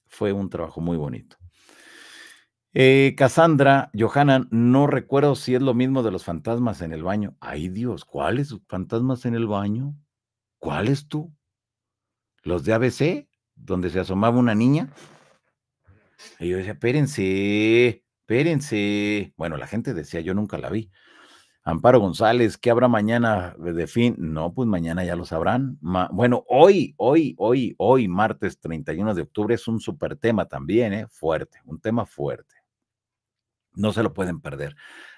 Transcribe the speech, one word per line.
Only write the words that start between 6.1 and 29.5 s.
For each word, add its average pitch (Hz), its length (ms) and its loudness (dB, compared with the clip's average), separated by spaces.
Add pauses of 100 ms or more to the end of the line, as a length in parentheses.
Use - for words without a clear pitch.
los 90 140 -6
fantasmas 104 560 -4
en 82 120 -8
el 80 100 -10
baño. 98 360 -4
Ay, 73 300 -8
Dios, 104 360 -8
¿cuáles 113 500 -4 (120)
fantasmas 120 580 -4
en 120 100 -2
el 117 120 -2
baño? 104 480 -4 (640)
¿Cuáles 95 480 -4
tú? 156 260 -10 (1120)
¿Los 85 200 -4
de 107 100 0
A 113 40 2
B 120 140 2
C? 180 380 -2 (260)
Donde 92 340 -4
se 87 100 -2
asomaba 98 380 0
una 120 180 2
niña. 135 360 2 (1500)
Y 85 100 -6
yo 90 80 -4
decía, 95 160 -8
"Espérense, 110 1300 0 (180)
espérense". 104 1160 -2
Bueno, 80 200 -6
la 62 100 -12
gente 113 260 -6
decía, 82 280 -8
yo 85 120 -4
nunca 101 240 -4
la 64 120 -8
vi. 107 220 -6 (760)
Amparo 117 320 6
González, 107 600 2
¿qué 120 100 0
habrá 120 180 4
mañana 110 720 0
de 85 300 -4
fin? 117 320 0
No, 80 340 -6
pues 123 140 -2
mañana 87 360 -2
ya 87 120 -4
lo 85 100 -8
sabrán. 107 560 -2
Ma-, 90 320 -2
bueno, 120 340 2
hoy, 143 500 6
hoy, 143 420 2
hoy, 117 400 0
hoy, 117 280 4
martes 98 520 -4
treinta 78 340 -10
y 80 60 -6
uno 104 160 -4
de 85 80 -6
octubre, 104 320 -4